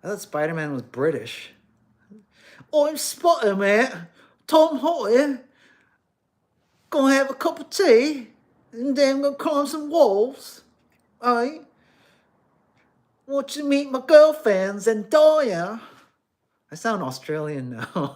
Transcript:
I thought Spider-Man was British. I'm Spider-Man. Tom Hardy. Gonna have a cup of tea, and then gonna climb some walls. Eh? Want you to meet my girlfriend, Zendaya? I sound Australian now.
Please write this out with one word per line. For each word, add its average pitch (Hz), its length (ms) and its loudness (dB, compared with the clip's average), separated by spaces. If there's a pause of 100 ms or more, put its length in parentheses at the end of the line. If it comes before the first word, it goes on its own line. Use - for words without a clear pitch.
I 160 60 -14
thought 196 120 -8
Spider-Man 156 520 -6
was 131 100 -8
British. 127 680 -6 (1200)
I'm 302 220 2
Spider-Man. 208 1120 0 (380)
Tom 311 320 4
Hardy. 262 600 0 (1500)
Gonna 269 240 4
have 269 160 2
a 269 40 -8
cup - 260 -4
of - 100 -18
tea, 277 580 2 (440)
and 254 240 -4
then 269 260 0
gonna 277 120 -2
climb 285 320 -2
some 294 240 -10
walls. 254 720 0 (600)
Eh? 247 360 -2 (1700)
Want 277 300 -6
you 294 60 -10
to 285 60 -4
meet 277 220 0
my 262 160 -4
girlfriend, 202 720 4
Zendaya? 226 1040 0 (880)
I - 40 -18
sound 208 280 -6
Australian 143 680 -8
now. 131 440 -8